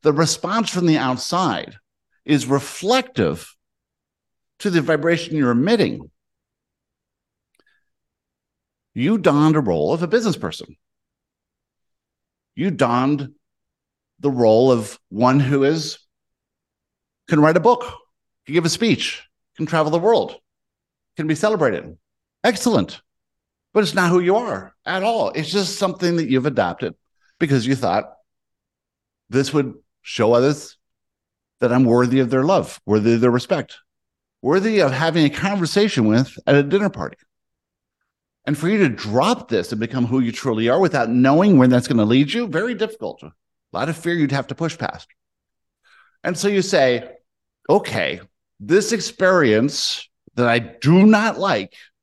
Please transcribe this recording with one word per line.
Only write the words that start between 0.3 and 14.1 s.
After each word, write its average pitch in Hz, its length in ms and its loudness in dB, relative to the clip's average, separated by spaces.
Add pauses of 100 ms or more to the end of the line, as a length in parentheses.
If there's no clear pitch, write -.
from 180 160 -2
the 160 120 4
outside 127 800 -4 (480)
is 135 200 0
reflective 139 1080 -2 (1040)
to 208 100 -4
the 170 120 2
vibration 160 560 -2
you're 127 140 2
emitting. 135 600 -2 (2750)
You 160 240 0
donned 156 380 2
a 151 60 0
role 87 320 0
of 170 100 -4
a 175 40 -2
business 220 280 -2
person. - 400 -12 (1800)
You 180 160 -4
donned 135 640 -2 (880)